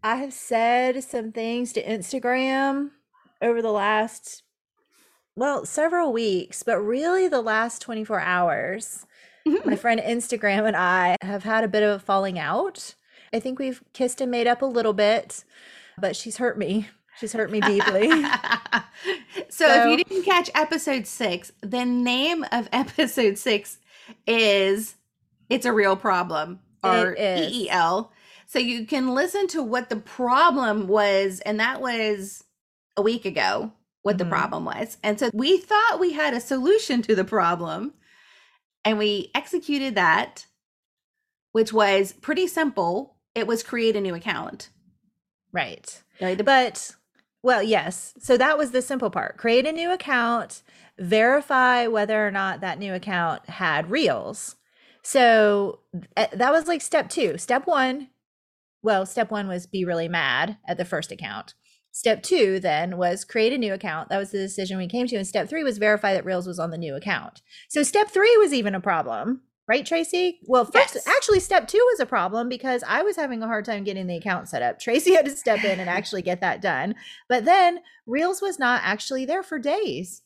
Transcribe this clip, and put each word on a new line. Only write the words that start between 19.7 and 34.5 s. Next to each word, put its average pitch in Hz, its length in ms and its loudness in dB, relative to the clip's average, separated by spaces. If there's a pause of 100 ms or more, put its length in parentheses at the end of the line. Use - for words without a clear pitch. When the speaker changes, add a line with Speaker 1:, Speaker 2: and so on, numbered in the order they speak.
Speaker 2:
you 302 120 4
Speaker 1:
So - 0 -
Speaker 2:
didn't 359 260 -2
catch 349 300 2
episode 302 540 0
six, 180 440 -4 (100)
the 247 240 -4
name 247 680 0
of 233 180 -2
<laughs> - 40 -6
episode 220 640 0
six 208 400 -4 (500)
is 208 680 2 (540)
It's 262 160 0
a 247 60 2
Real 202 240 4
Problem, 175 640 -2 (240)
or 185 300 2
Speaker 1:
It - 60 -8
is. 185 340 0
Speaker 2:
E 240 120 -4
E - 40 -8
L. 185 420 0 (340)
So - 140 -2
you 240 260 -2
can 262 300 0
listen 359 340 0
to 311 140 -4
what 240 260 -4
the 233 60 -2
problem 247 920 2
was, 196 540 2
and 214 200 -4
that 254 200 -2
was 214 640 -4 (540)
a 208 40 0
week 233 240 0
ago, 156 460 -2 (300)
what 196 160 0
the 175 80 -2
Speaker 1:
Mm-hmm. 170 80 -2
Speaker 2:
problem 156 320 -2